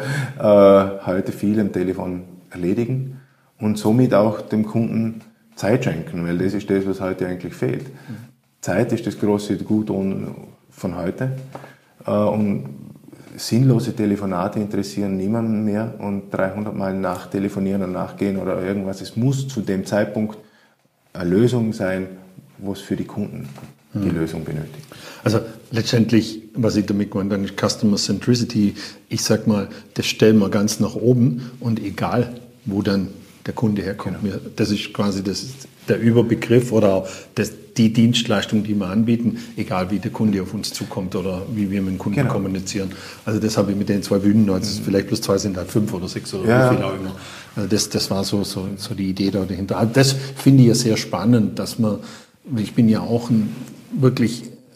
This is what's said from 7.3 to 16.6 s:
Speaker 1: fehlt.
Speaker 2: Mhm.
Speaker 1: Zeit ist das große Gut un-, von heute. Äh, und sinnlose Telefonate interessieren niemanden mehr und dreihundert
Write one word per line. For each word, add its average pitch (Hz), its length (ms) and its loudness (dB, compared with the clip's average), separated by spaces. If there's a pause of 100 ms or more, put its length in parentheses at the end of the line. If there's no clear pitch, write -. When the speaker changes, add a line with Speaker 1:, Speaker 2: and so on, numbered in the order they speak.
Speaker 1:
fehlt. 127 340 -4
Speaker 2:
Mhm. - 280 -16 (440)
Speaker 1:
Zeit 107 320 0
ist 110 120 -2
das 101 140 -6
große 104 400 0
Gut 107 320 0
un-, 98 460 -4 (340)
von 90 260 -8
heute. 98 360 -4 (760)
Äh, - 60 -2
und 104 540 2 (680)
sinnlose 113 600 2
Telefonate 101 640 0
interessieren 101 560 -2
niemanden 110 480 0
mehr 107 340 -2
und 101 320 -6
dreihundert 98 460 -2